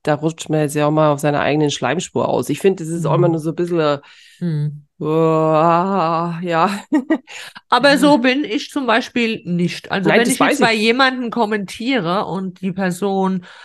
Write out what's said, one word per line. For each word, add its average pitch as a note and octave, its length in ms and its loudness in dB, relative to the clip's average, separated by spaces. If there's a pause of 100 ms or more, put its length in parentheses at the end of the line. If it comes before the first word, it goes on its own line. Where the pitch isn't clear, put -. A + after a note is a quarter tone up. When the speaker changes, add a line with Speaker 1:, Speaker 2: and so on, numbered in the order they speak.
Speaker 1:
da D3+ 100 0
rutscht D#3+ 340 -4
man D#3 120 0
jetzt D3+ 160 -2
ja D3 100 2
auch D3 60 2
mal D#3 200 4
auf C#3+ 80 0
seiner D3 200 0
eigenen D3 320 0
Schleimspur C3 580 -4
aus. - 200 -2
Ich D3+ 100 -2
finde, F#3+ 240 0
das D#3 100 -8
ist E3+ 140 -4
auch - 60 0
Speaker 2:
Mhm. E3 40 2
Speaker 1:
immer F3+ 120 4
nur E3 100 0
so D#3 100 -6
ein D#3 60 -6
bisschen, E3+ 240 -2
äh, D3 200 0 (420)
Speaker 2:
Mhm. D3 420 -4 (160)
Speaker 1:
oh, E3 60 -6
ja. E3 1700 2 (120)
<laughs> - 800 -4
Speaker 2:
Aber B3 240 4
Speaker 1:
Ja. D4 40 4
Speaker 2:
so C#4+ 220 6
bin C4 240 2
ich A3+ 260 -6
zum C#4 160 -6
Beispiel A3+ 580 0
nicht. F3 460 -4
Also F#3+ 200 0
Speaker 1:
Nein, F3 100 4
Speaker 2:
wenn A#3+ 60 4
Speaker 1:
das C4 100 0
Speaker 2:
ich - 40 -10
jetzt A3 200 2
Speaker 1:
weiß - 0 -
Speaker 2:
bei A3+ 160 4
Speaker 1:
ich. G#3+ 60 0
Speaker 2:
jemandem B3+ 500 2
kommentiere G#3+ 920 -2
und F#3+ 360 -8
die F#3 100 -4
Person F#3+ 720 -2 (220)